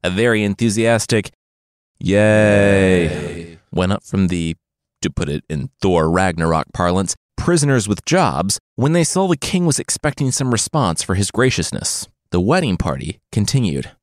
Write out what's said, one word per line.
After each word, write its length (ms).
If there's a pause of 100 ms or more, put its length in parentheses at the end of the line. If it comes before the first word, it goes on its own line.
A 60
very 360
enthusiastic 840 (680)
"Yay" 1600 (120)
went 220
up 100
from 260
the, 280 (460)
to 80
put 180
it 220
in 180 (140)
Thor 280
Ragnarok 640
parlance, 420 (220)
prisoners 500
with 200
jobs 520 (180)
when 180
they 100
saw 240
the 80
king 300
was 120
expecting 520
some 220
response 500
for 140
his 140
graciousness. 800 (220)
The 100
wedding 380
party 420 (100)
continued. 600 (120)